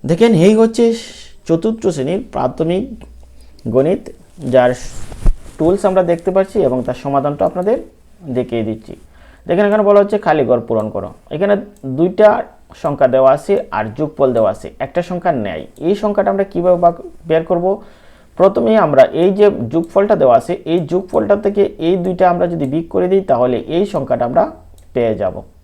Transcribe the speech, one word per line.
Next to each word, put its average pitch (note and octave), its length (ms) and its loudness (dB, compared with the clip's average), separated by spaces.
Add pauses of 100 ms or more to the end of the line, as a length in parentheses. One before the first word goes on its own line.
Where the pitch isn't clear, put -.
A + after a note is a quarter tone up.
দেখেন G#3+ 280 4
এই F#3 200 6
হচ্ছে A3+ 300 2 (640)
চতুর্থ A3 380 -2
শ্রেণীর D#3+ 340 -2 (120)
প্রাথমিক D#3+ 520 -2 (840)
গণিত, C3+ 340 0 (500)
যার B2 180 4 (880)
টুলস F3+ 260 0
আমরা F#3+ 180 2
দেখতে E3+ 280 -2
পাচ্ছি F#3+ 320 -2
এবং B2+ 240 0
তার B2 80 -4
সমাধানটা C#3+ 520 -4
আপনাদের F3+ 300 -2 (460)
দেখিয়ে B2 400 -4
দিচ্ছি। A2 320 -8 (520)
দেখেন F#3 200 2
এখানে G#3 160 2
বলা G3+ 180 6
হচ্ছে G3+ 180 0
খালি D#3 260 0
ঘর A#2 160 2
পূরণ A2 300 -4
করো। F#2+ 200 -8 (200)
এখানে G3 240 0 (440)
দুইটা F#3 300 4 (540)
সংখ্যা C#3+ 260 0
দেওয়া C3 240 4
আছে F#3+ 380 -2
আর G#2+ 140 -4 (140)
যোগফল D3 340 0
দেওয়া A2+ 180 2
আছে, - 180 -10 (100)
একটা D#3 240 -4
সংখ্যা F3 300 -4
নেই। G2+ 340 -6 (100)
এই F3 180 -2
সংখ্যাটা G3+ 360 -2
আমরা G3 140 -2
কীভাবে F3+ 400 0
বা-, E3+ 180 2 (260)
বের D#3+ 160 0
করব? F3 220 -2 (680)
প্রথমে G#3+ 400 2
আমরা D#3 260 4 (200)
এই F#3+ 80 4
যে G#3 160 4 (220)
যোগফলটা F3+ 480 0
দেওয়া B2+ 200 4
আছে, E3+ 160 0 (120)
এই E3 140 0 (120)
যোগফলটা G3+ 460 0
থেকে G#3 260 -2 (160)
এই E3+ 180 0
দুইটা F#3 340 -2
আমরা F3 160 0
যদি E3 200 -4
বিয়োগ D#3+ 220 -4
করে F3+ 200 -2
দিই, G3 120 2
তাহলে B2+ 360 0 (200)
এই G3 100 0
সংখ্যাটা C3+ 380 -4
আমরা C3+ 180 0 (520)
পেয়ে A#2 200 0
যাব। F#2+ 280 -6 (220)